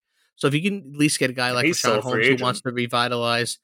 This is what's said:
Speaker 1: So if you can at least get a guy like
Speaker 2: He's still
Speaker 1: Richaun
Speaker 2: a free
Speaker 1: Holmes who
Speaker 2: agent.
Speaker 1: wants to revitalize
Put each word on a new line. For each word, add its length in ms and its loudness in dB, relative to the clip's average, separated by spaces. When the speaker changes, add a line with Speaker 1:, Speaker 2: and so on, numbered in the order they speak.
Speaker 1:
So 100 -2
if 80 2
you 80 0
can 300 -4
at 40 -14
least 220 2
get 120 2
a 20 -12
guy 180 -2
like 160 0
Speaker 2:
He's 140 0
still 160 2
Speaker 1:
Richaun 20 0
Speaker 2:
a 40 -2
free 80 -4
Speaker 1:
Holmes 160 2
who 80 6
Speaker 2:
agent. 80 -2
Speaker 1:
wants 180 -2
to 100 -4
revitalize 920 -2